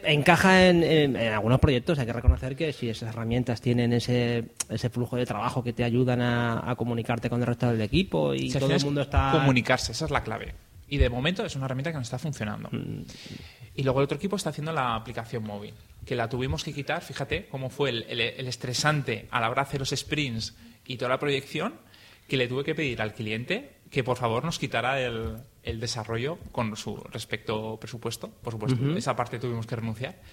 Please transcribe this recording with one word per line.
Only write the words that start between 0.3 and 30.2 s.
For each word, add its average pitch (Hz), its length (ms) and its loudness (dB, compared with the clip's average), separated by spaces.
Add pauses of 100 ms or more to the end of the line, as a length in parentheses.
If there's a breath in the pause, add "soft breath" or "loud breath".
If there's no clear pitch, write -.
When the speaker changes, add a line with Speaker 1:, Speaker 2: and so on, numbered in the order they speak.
Speaker 1:
en, 175 160 8
en, 143 340 6
en 110 160 2
algunos 110 280 4
proyectos. 147 400 4
Hay 117 60 0
que 117 60 -4
reconocer 127 440 2
que 156 160 -2
si 120 160 -4
esas 113 220 -6
herramientas 117 500 0
tienen 120 320 4
ese, 120 560 2 (200)
ese 113 220 -2
flujo 120 260 -2
de 123 100 0
trabajo 120 360 -2
que 120 100 -4
te 120 120 0
ayudan 123 380 4
a, 120 460 0
a 123 60 0
comunicarte 117 560 -2
con 120 100 0
el 123 60 0
resto 120 240 2
del 113 120 2
equipo 147 520 2
y 131 160 -2
Speaker 2:
Si 135 60 -2
al 135 40 2
Speaker 1:
todo 135 80 2
Speaker 2:
final - 40 2
Speaker 1:
el 139 60 4
Speaker 2:
es 139 60 0
Speaker 1:
mundo 143 180 0
está 135 300 2
Speaker 2:
comunicarse, 131 600 4
esa 156 140 -4
es 147 40 -2
la 123 140 0
clave. 107 300 -8 (340)
Y 143 100 -2
de 127 100 6
momento 151 360 0
es 160 120 -6
una 135 100 -4
herramienta 135 260 -2
que 151 60 -6
nos 117 100 -6
está 127 100 -6
funcionando. 107 540 -6
Speaker 1:
Mm. 104 300 -6 (720 loud breath)
Speaker 2:
Y 139 80 -2
luego 131 180 4
el 143 40 6
otro 143 120 -2
equipo 196 200 -4
está 165 140 -4
haciendo 151 220 -6
la 127 220 0
aplicación 117 500 -6
móvil, 104 300 -10 (320)
que 127 80 -2
la 117 160 0
tuvimos 131 340 -2
que 151 80 -8
quitar. 147 300 -6
Fíjate 147 480 -6
cómo 135 180 -6
fue 139 220 0
el, 117 180 -4
el, 120 120 -4
el 123 260 -2
estresante 123 840 -2
a 120 100 0
la 113 100 2
hora 131 140 2
de - 40 -16
hacer 139 120 -4
los 131 100 -4
sprints 135 640 -4 (320 loud breath)
y 127 100 -6
toda 123 140 0
la 131 80 4
proyección, 147 560 -2 (520 soft breath)
que 143 120 -2
le 123 100 2
tuve 131 160 -2
que 156 100 -2
pedir 131 280 -2
al 107 120 -2
cliente 123 600 -4 (160)
que 135 120 0
por 120 140 0
favor 117 280 0
nos 170 140 -4
quitara 123 420 -2
el, 113 360 -4 (260)
el 117 180 -6
desarrollo 117 580 -4 (140)
con 110 240 -2
su - 200 -8 (160)
respecto 110 680 -6
presupuesto. 113 500 -8
Por - 240 -10
supuesto, 117 280 0
Speaker 1:
Ujú. 151 140 0
Speaker 2:
esa 196 180 -2
parte 120 240 -4
tuvimos 117 280 -4
que 117 100 -6
renunciar 113 400 -6 (160 soft breath)